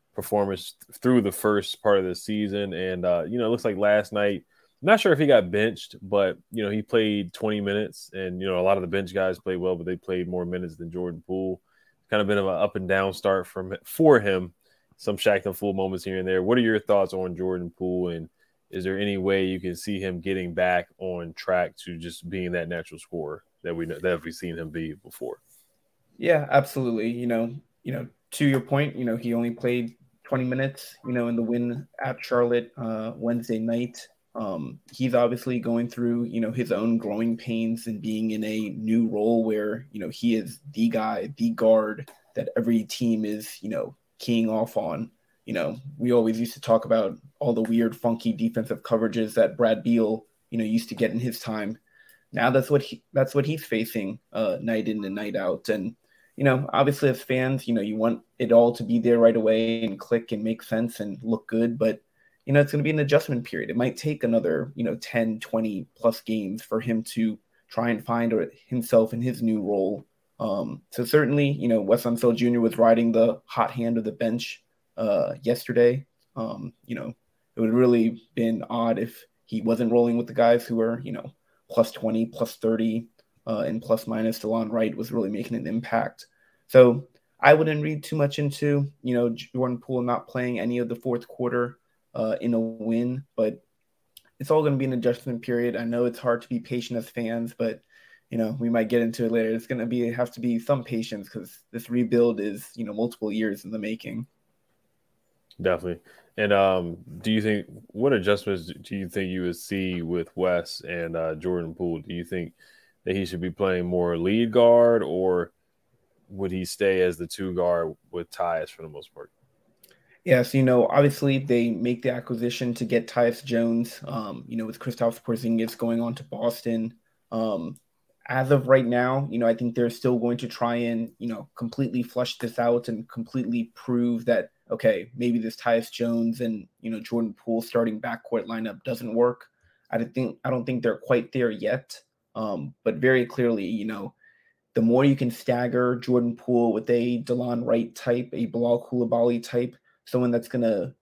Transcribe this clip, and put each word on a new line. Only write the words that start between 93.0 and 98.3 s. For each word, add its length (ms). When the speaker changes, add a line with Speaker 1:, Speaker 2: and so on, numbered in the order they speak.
Speaker 2:
but 280
it's 100
all 140
gonna 100
be 100
an 100
adjustment 480
period. 340
I 80
know 220
it's 120
hard 240
to 60
be 100
patient 400
as 100
fans, 480
but, 280